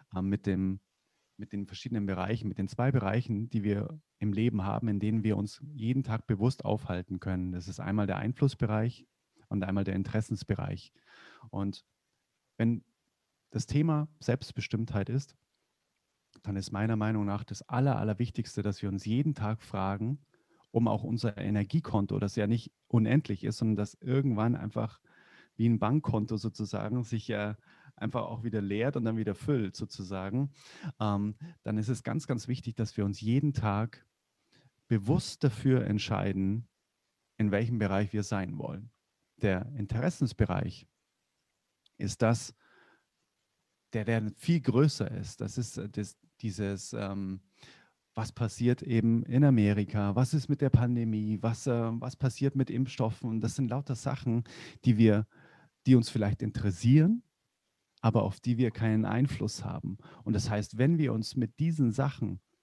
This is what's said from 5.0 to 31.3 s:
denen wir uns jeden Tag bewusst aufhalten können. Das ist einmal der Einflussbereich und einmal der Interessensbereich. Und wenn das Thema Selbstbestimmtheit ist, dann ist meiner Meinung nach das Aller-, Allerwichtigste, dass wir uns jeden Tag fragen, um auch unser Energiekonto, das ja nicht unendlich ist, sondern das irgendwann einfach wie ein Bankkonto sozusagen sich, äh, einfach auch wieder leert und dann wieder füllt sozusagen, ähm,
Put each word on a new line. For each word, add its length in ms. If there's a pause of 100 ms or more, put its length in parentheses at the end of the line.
denen 240
wir 140
uns 240 (100)
jeden 300
Tag 240
bewusst 400
aufhalten 540
können. 320
Das 160
ist 120
einmal 260
der 120
Einflussbereich 880 (420)
und 160
einmal 200
der 100
Interessensbereich. 1000 (560)
Und 380 (720)
wenn 260 (680)
das 140
Thema 420 (120)
Selbstbestimmtheit 880
ist, 280 (1080)
dann 140
ist 160
meiner 240
Meinung 280
nach 200
das 180
Aller-, 340
Allerwichtigste, 640
dass 220
wir 80
uns 160
jeden 280
Tag 280
fragen, 560 (540)
um 160
auch 160
unser 340
Energiekonto, 800
das 180
ja 100
nicht 260 (160)
unendlich 560
ist, 140
sondern 180
das 180
irgendwann 640
einfach 440 (540)
wie 140
ein 100
Bankkonto 580
sozusagen 680
sich, 260
äh, 240 (400)
einfach 300
auch 180
wieder 180
leert 360
und 100
dann 100
wieder 180
füllt 400
sozusagen, 760 (500)
ähm, 360 (260)